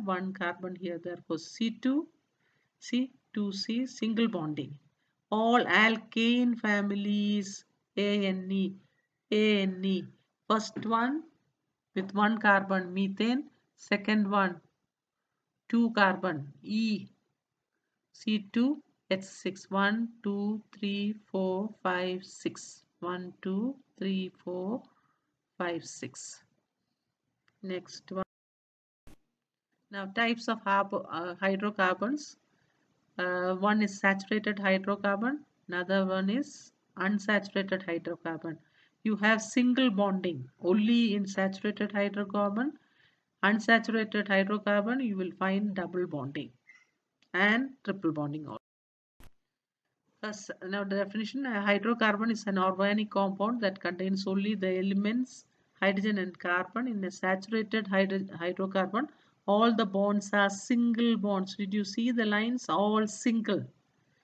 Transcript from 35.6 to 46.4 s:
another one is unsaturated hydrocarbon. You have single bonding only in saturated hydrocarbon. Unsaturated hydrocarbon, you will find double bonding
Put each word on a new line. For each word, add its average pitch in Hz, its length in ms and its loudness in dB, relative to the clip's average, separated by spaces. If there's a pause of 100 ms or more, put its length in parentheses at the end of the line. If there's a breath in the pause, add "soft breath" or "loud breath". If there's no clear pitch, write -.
another 180 400 0
one 190 240 0
is - 400 -6 (280)
unsaturated 196 840 0
hydrocarbon. 165 720 -6 (480 soft breath)
You 214 120 0
have 214 260 2
single 247 480 4
bonding 190 580 0 (120)
only 214 540 4
in 202 120 0
saturated 196 640 -2
hydrocarbon. 202 840 0 (720 soft breath)
Unsaturated 220 840 2
hydrocarbon, 208 760 2
you 208 120 -2
will 185 220 -4
find 196 360 0
double 180 320 -2
bonding 143 440 -8 (840 soft breath)